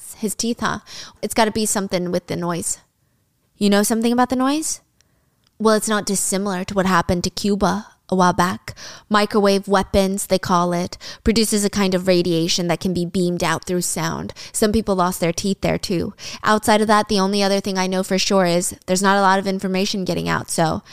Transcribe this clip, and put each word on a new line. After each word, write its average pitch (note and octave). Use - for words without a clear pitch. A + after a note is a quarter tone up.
his G#3
teeth, A#3
huh? G#3
It's G#3+
gotta A3
be A3
something F#3+
with F3+
the E3
noise." F3
"You G3+
know G3+
something A3+
about B3
the C4
noise?" C#4+
"Well, G#3+
it's G#3+
not G#3
dissimilar F#3+
to G3+
what F#3
happened F3
to F#3
Cuba G3+
a F#3
while F3+
back. F3+
Microwave G3+
weapons, G3
they F#3+
call F3
it, F3
produces G#3+
a G3
kind F#3+
of F3+
radiation F3
that E3
can F#3
be F3
beamed F3
out D#3+
through F3+
sound. E3
Some G#3+
people G#3
lost F3+
their E3+
teeth -
there, E3+
too. F#3+
Outside G#3+
of G#3+
that, G#3+
the G3+
only G3
other G3
thing F#3+
I F#3
know F#3
for F#3+
sure F#3+
is F3
there's F#3
not G3
a G3+
lot G3
of G3
information F#3+
getting E3+
out, E3
so E3